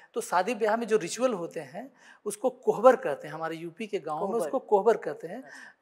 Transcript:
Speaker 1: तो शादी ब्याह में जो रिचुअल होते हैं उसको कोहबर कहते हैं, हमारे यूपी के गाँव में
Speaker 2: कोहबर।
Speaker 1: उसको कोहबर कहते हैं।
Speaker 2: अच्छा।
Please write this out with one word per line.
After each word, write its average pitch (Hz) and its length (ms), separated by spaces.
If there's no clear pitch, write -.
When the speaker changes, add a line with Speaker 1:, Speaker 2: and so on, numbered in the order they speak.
Speaker 1:
तो 233 80
शादी 185 340
ब्याह 214 220
में 233 100
जो 214 100
रिचुअल 208 360
होते 170 260
हैं 165 340
उसको 208 240
कोहबर 214 460
कहते 147 320
हैं, 151 60
हमारे 160 220
यूपी 165 320
के 202 120
गाँव 156 200
में 190 80
Speaker 2:
कोहबर। 214 180
Speaker 1:
उसको 151 140
कोहबर 214 380
कहते 160 300
हैं। 220 160
Speaker 2:
अच्छा। - 380